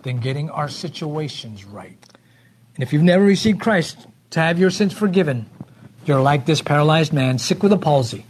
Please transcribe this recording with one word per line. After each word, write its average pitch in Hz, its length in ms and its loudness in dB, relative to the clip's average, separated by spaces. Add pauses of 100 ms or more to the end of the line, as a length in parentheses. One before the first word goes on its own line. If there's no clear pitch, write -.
than 127 160 -6
getting 139 300 -6
our 147 180 -6
situations 147 960 -10
right. 98 340 -20 (760)
And - 80 -6
if - 80 -8
you've 151 120 2
never 180 200 6
received 202 380 2
Christ - 460 -2 (240)
to 165 100 -2
have 170 180 0
your 185 100 4
sins 185 220 -2
forgiven, 165 580 -2 (560)
you're 135 160 2
like 139 240 2
this 156 160 0
paralyzed 151 520 2
man, 131 240 0
sick 185 260 -4
with 196 80 4
a 185 60 4
palsy. 135 520 0